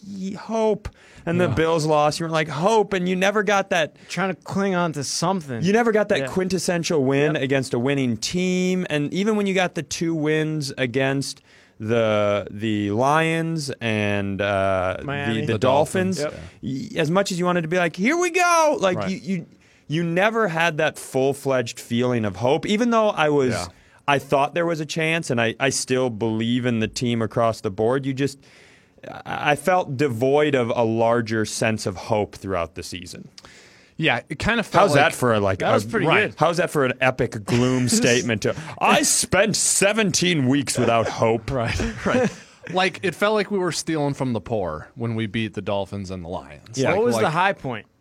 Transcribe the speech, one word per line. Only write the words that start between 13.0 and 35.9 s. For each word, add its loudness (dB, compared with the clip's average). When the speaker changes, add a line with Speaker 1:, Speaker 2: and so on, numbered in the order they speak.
Speaker 1:
and, 0
uh, 0
the, -10
Speaker 3:
Miami. -4
Speaker 1:
the 0
Speaker 2:
The -2
Speaker 1:
Dolphins, 0
Speaker 2:
Dolphins. -8
Yep. -8
Speaker 1:
y-, -2
as 0
much 0
as -4
you -2
wanted 0
to -8
be -2
like, -2
"Here 0
we 0
go," 2
like, 0
Speaker 2:
Right. -4
Speaker 1:
you, -4
you, -4
you -2
never 0
had 0
that 0
full-fledged -2
feeling 0
of -4
hope, 2
even 2
though 4
I 0
was, 2
Speaker 2:
Yeah. -4
Speaker 1:
I 2
thought 2
there 0
was -2
a -6
chance, -2
and 0
I, 0
I 2
still 0
believe 0
in 0
the 0
team -2
across 0
the -4
board. 0
You -4
just, -4
I, -4
I 2
felt 0
devoid 2
of 2
a 2
larger 2
sense -2
of -4
hope -2
throughout -4
the -10
season. -14
Speaker 2:
Yeah, 2
it -8
kinda 0
felt 2
Speaker 1:
How's 6
Speaker 2:
like 6
Speaker 1:
that 4
for 2
a, 2
like, 0
Speaker 3:
That 0
was 0
Speaker 1:
a, -10
Speaker 3:
pretty -2